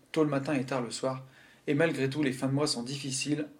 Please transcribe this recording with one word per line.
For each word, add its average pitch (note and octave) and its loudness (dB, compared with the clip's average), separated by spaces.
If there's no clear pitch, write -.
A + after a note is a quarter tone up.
tôt D#3+ 4
le D3+ 2
matin C#3 0
et B2+ 0
tard C3+ -2
le A2+ -4
soir, C3+ -4
et D3 4
malgré C#3 2
tout, D3 0
les C3 2
fins C3+ -2
de C3+ 0
mois D3 2
sont B2+ 0
difficiles C#3 -4